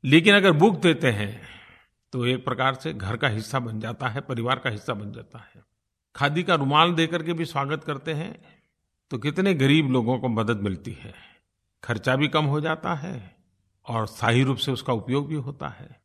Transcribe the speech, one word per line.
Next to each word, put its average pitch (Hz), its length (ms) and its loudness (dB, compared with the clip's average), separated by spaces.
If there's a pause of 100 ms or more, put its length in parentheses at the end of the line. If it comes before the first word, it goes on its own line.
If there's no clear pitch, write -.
लेकिन 165 300 8
अगर 196 180 6
बुक 165 280 6
देते 156 300 2
हैं 104 300 -6 (720)
तो 123 140 -4
एक 127 180 -2
प्रकार 131 300 -2
से - 180 -8
घर 107 240 -6
का - 120 -2
हिस्सा 110 300 -4
बन 110 220 -6
जाता 113 280 -6
है, 123 120 -6
परिवार 127 380 -4
का 127 120 -6
हिस्सा 107 240 -6
बन 104 180 -10
जाता 117 260 -18
है। - 240 -20 (520)
खादी 147 280 0
का 180 120 2
रुमाल 151 400 4
दे 160 120 2
करके 160 260 -4
भी 165 120 -4
स्वागत 147 400 -4
करते 143 280 -8
हैं 156 220 -8 (760)
तो 135 80 -6
कितने 165 360 0
गरीब 139 360 4
लोगों 123 280 2
को 127 100 -2
मदद 110 320 0
मिलती 95 320 -4
है, - 220 -16 (680)
खर्चा 117 340 -2
भी 147 120 2
कम 156 160 0
हो 147 160 0
जाता 160 340 -4
है 131 420 -10 (500)
और 113 200 -2
स्थायी 117 360 2
रूप 131 140 0
से 139 160 -2
उसका 127 200 -4
उपयोग 131 360 -2
भी 156 60 -6
होता 135 360 -8
है। - 180 -20 (160)